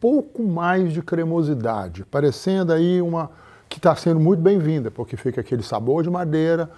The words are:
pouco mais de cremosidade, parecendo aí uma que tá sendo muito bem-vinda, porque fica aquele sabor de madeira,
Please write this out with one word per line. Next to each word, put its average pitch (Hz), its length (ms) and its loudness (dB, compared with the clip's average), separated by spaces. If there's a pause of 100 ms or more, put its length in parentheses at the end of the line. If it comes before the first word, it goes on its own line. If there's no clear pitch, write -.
pouco 247 420 0
mais 180 500 0
de 165 80 -4
cremosidade, 139 1040 -2
parecendo 165 680 0
aí 175 280 2
uma 170 300 -4 (380)
que - 120 -16
tá 165 140 4
sendo 165 240 0
muito 165 220 4
bem-vinda, 160 500 2
porque - 260 -10
fica 123 240 -4
aquele 117 220 -4
sabor 123 400 0
de 165 80 -2
madeira, 165 680 0